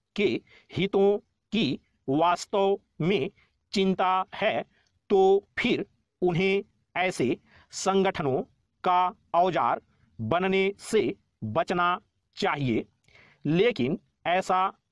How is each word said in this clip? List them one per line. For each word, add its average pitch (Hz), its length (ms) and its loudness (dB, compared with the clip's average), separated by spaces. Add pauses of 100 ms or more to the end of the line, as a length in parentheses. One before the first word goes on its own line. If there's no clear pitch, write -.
(160)
के 196 260 -2 (300)
हितों 196 460 0 (340)
की 175 280 -2 (280)
वास्तव 175 680 0 (220)
में 156 300 0 (420)
चिंता 190 520 0 (100)
है 196 300 -2 (460)
तो 196 380 4 (100)
फिर - 280 -2 (360)
उन्हें 190 420 0 (320)
ऐसे 170 400 -2 (340)
संगठनों 190 720 0 (420)
का 180 300 2 (200)
औजार 165 460 2 (400)
बनने 190 580 0
से 196 360 -2 (300)
बचना 175 560 -2 (360)
चाहिए, 147 480 -2 (640)
लेकिन 175 520 0 (280)
ऐसा 185 460 0 (200)